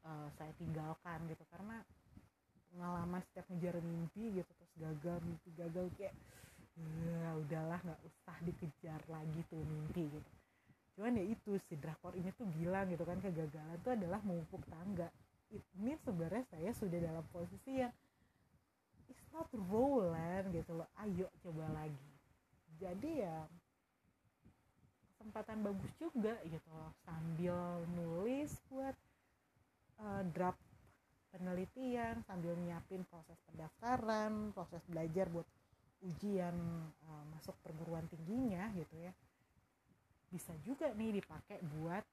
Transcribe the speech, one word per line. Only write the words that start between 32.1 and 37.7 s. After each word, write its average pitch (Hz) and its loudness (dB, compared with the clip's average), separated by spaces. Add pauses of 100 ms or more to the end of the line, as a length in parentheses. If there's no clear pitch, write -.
sambil 170 0
nyiapin 175 -2
proses 165 -16 (120)
pendaftaran, 214 2
proses 175 -4
belajar 170 4
buat 170 -2 (560)
ujian, 180 2 (320)
eh, 151 -12 (120)
masuk 156 -8
perguruan 165 -2